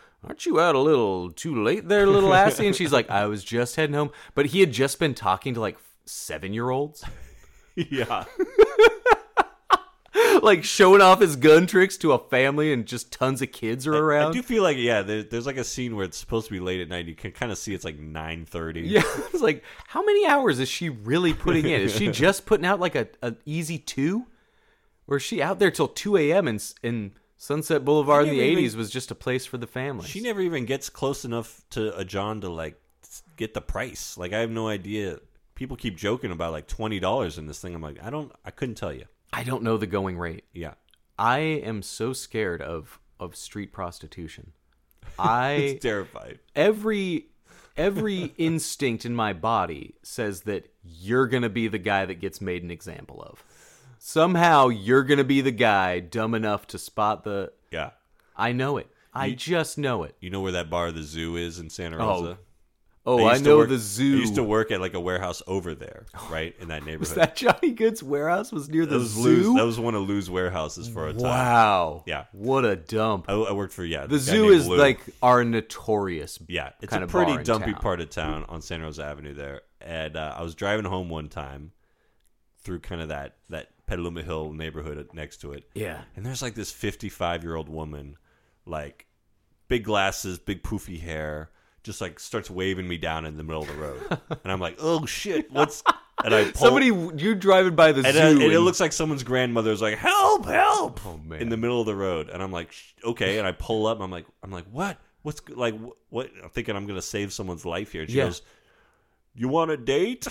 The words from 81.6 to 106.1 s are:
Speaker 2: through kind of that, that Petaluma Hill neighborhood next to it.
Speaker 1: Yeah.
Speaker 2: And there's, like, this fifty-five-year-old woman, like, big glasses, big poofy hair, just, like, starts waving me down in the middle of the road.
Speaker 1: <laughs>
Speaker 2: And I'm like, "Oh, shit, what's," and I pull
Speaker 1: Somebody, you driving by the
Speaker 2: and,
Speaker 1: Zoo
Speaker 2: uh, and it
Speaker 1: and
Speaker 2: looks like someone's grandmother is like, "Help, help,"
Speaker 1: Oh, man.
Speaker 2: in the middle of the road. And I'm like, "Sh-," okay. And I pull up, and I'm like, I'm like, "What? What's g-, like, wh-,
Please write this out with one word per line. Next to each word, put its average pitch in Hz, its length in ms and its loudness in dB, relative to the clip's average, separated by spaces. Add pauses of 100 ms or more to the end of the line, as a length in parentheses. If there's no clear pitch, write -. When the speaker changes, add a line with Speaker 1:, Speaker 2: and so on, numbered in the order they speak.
Speaker 2:
through 87 180 -10
kind 85 220 -10
of 78 80 -8
that, 71 260 -10 (140)
that 80 180 -12 (180)
Petaluma 85 380 -6
Hill 78 300 -8
neighborhood 78 600 -10
next 78 280 -14
to 73 100 -14
it. 71 140 -16 (100)
Speaker 1:
Yeah. 80 280 -10 (120)
Speaker 2:
And 98 100 -12
there's, 127 160 -8
like, 120 140 -8
this 107 160 -10
fifty-five-year-old 85 960 -6
woman, 76 480 -12 (500)
like, 76 420 -12 (600)
big 123 160 -2
glasses, 98 560 -2
big - 240 -8
poofy 92 380 -8
hair, 78 480 -8 (340)
just, - 160 -14
like, 85 180 -10
starts - 320 -10
waving 92 380 -4
me 87 100 -6
down 80 280 -6
in 78 100 -12
the 78 80 -12
middle 78 180 -6
of 76 60 -10
the 73 60 -12
road. 73 260 -10 (300)
Speaker 1:
<laughs> - 160 -10
Speaker 2:
And 95 80 -4
I'm 95 80 -4
like, 85 180 -6
"Oh, 160 260 0
shit, 156 460 -6
what's," 147 320 0 (400)
and 113 100 2
I 147 180 6
pull - 160 4
Speaker 1:
Somebody, 262 180 6 (360)
you 214 140 0
driving 185 400 6
by 160 160 10
the 135 160 2
Speaker 2:
and, 139 80 6
Speaker 1:
Zoo 160 60 8
Speaker 2:
uh, 156 80 10
and 147 120 8
it 151 140 6
Speaker 1:
and 170 80 6
Speaker 2:
looks 175 160 2
like 165 140 2
someone's 151 300 -2
grandmother 120 480 2
is 104 100 -2
like, 107 160 0
"Help, 403 480 4
help," 392 600 0
Speaker 1:
Oh, 85 120 -12
man. 80 240 -12
Speaker 2:
in 117 80 -4
the 117 80 -2
middle 120 240 0
of 107 40 -2
the 107 100 -2
road. 90 340 -4
And 87 120 -10
I'm 95 120 -6
like, 85 180 -8
"Sh-," - 220 -20 (100)
okay. 107 340 -2
And 104 80 -2
I 92 60 0
pull 110 340 -2
up, 113 120 0
and 101 80 -8
I'm 92 60 -10
like, 87 140 -12 (160)
I'm 95 100 -16
like, 87 200 -12
"What? 170 260 -8 (260)
What's 151 180 -10
g-, 135 140 -20
like, 117 220 -2
wh-, 113 140 -14 (220)